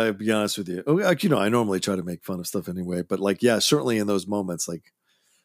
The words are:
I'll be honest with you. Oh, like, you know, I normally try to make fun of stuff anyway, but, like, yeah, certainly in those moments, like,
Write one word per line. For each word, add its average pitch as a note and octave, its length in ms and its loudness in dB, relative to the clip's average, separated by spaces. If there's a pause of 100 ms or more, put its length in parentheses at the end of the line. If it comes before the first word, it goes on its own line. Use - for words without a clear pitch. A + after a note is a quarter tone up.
I'll A2 80 0
be G#2+ 180 -2
honest G#2 260 0
with F#2 100 -8
you. F2+ 180 -6
Oh, D3 80 4
like, F#3 280 2
you F#3 80 2
know, B2+ 80 4
I G2+ 100 2
normally A2 300 2
try G2 160 -2
to F#2 80 -2
make F2 220 -8
fun F2+ 160 -6
of E2+ 80 -10
stuff F#2+ 200 -6
anyway, F2+ 340 -4
but, F#2+ 180 -4
like, G2 200 2
yeah, A#2 200 4
certainly B2+ 380 2
in G#2 100 0
those G2 180 0
moments, F#2+ 400 -4
like, E2+ 260 -10 (520)